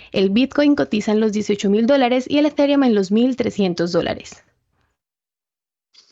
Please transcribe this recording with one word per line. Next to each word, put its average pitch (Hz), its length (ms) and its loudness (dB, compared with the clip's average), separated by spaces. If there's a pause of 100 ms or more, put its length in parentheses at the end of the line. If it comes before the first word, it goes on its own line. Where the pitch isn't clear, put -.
(120)
El 196 160 2
Bitcoin 269 460 2
cotiza 233 380 -2
en 214 80 2
los 220 120 0
dieciocho 208 380 -2
mil 220 160 2
dólares 254 420 2
y - 80 -2
el 294 80 2
Ethereum 285 400 2
en 240 100 2
los 190 160 0
mil 240 260 0
trescientos 185 540 -2
dólares. - 540 -6 (1700)